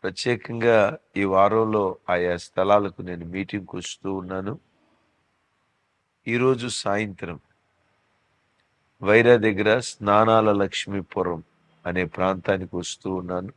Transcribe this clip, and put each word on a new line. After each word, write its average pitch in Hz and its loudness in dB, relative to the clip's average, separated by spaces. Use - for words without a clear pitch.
ప్రత్యేకంగా 117 0
ఈ 98 0
వారంలో 101 2
ఆయా 87 0
స్థలాలకు 98 0
నేను 87 -10
మీటింగ్కి 92 -8
వస్తూ 95 -10
ఉన్నాను. 95 -8
ఈరోజు 120 0
సాయంత్రం 101 -6
వైరా 113 6
దగ్గర 107 2
స్నానాల 107 2
లక్ష్మీపురం 95 -4
అనే 90 -2
ప్రాంతానికి 92 -2
వస్తూ 90 -8
ఉన్నాను. 90 -6